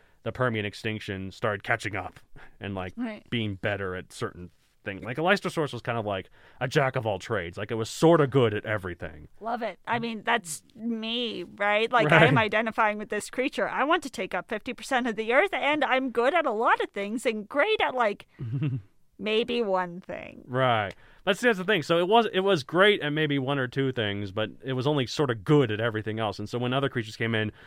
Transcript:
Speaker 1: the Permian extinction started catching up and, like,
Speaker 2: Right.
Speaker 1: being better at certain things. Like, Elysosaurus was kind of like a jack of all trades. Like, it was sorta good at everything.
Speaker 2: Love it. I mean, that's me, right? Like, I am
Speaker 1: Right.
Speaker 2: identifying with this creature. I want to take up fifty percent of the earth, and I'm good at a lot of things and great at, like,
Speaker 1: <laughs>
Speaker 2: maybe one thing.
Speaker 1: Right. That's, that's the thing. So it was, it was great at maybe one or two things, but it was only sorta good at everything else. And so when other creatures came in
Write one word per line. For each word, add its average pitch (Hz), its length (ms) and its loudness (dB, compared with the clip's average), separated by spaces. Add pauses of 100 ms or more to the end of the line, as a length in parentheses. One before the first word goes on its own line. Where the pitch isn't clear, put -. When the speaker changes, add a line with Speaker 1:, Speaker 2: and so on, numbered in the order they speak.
(220)
Speaker 1:
the 113 100 -6
Permian 113 320 0
extinction 101 680 -6
started 104 320 -2
catching 113 320 -2
up - 220 -10 (420)
and, 101 160 -6
like, 92 200 -8
Speaker 2:
Right. 226 320 -10
Speaker 1:
being 107 280 -4
better 98 400 -4
at - 160 -12
certain 87 380 -10 (340)
things. 98 200 -8
Like, 120 140 -8
Elysosaurus 170 540 0
was 120 100 -10
kind 117 160 -2
of 107 80 -4
like 95 240 -4 (300)
a 127 80 -4
jack 131 280 0
of 120 80 -4
all 104 140 -2
trades. 87 400 -6
Like, 104 120 -6
it 117 40 -4
was 110 160 -4
sorta 160 360 6
good 120 280 4
at 107 100 -4
everything. 87 640 -6 (120)
Speaker 2:
Love 226 200 -6
it. 208 260 -8
I 233 120 -2
mean, 226 260 -6
that's 233 380 -4 (120)
me, 226 720 -4 (120)
right? 208 360 2
Like, 247 200 6
I 165 140 10
am 254 100 6
Speaker 1:
Right. 226 80 4
Speaker 2:
identifying 214 520 0
with 208 140 -8
this 208 180 -4
creature. 247 400 -2
I 214 160 0
want 320 200 2
to 277 60 -10
take - 240 -8
up 180 140 -4
fifty 233 240 -6
percent 247 340 -2
of 226 100 -4
the 220 180 -2
earth, 370 180 4
and 285 320 0
I'm 262 260 0
good 247 220 2
at 330 140 2
a 254 60 0
lot 285 280 2
of 381 120 -2
things 208 340 -4
and 214 200 -2
great 427 360 2
at, 285 120 0
like, 220 340 0 (100)
Speaker 1:
<laughs> 131 800 -6
Speaker 2:
maybe 233 440 0
one 185 380 -2
thing. - 460 -14
Speaker 1:
Right. 120 480 2 (300)
That's, 196 160 0
that's 233 180 2
the 185 60 -6
thing. 185 180 0
So 165 160 2
it 180 100 2
was, 220 240 6
it 185 80 2
was 190 220 2
great 196 400 4
at 147 100 -2
maybe 147 260 0
one 139 200 -2
or 127 100 -2
two 135 240 -2
things, 101 400 -2
but 107 180 -2 (140)
it 131 80 -4
was 127 140 -2
only 143 200 2
sorta 131 280 0
good 127 360 4
at 104 100 -2
everything 110 380 -2
else. 107 200 -2
And 104 100 -8
so - 80 -6
when 123 160 0
other 139 160 0
creatures 110 280 -6
came 113 180 -2
in 107 180 0 (140)